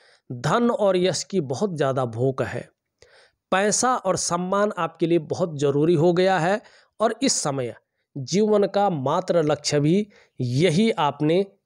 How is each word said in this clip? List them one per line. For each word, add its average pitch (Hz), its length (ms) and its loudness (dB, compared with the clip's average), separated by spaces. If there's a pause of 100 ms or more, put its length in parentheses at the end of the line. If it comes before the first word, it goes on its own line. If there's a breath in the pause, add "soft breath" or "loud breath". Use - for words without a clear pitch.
(320 soft breath)
धन 190 380 0
और 190 260 2
यश 180 280 0
की 190 160 -2
बहुत 143 360 -4
ज़्यादा 135 280 0
भूख 123 380 -2
है, - 260 -6 (840 soft breath)
पैसा 208 460 2
और 180 200 -2
सम्मान 190 640 -2
आपके 165 280 -2
लिए 170 120 2
बहुत 151 400 -4
ज़रूरी 147 360 2
हो 170 180 4
गया 185 260 2
है 185 220 0 (400 soft breath)
और 233 220 0
इस 143 100 2
समय 135 420 -4 (420)
जीवन 202 500 2
का 202 240 0
मात्र 170 520 0
लक्ष्य 147 380 0
भी 180 260 2 (340 soft breath)
यही 156 500 2
आपने 151 540 0 (220)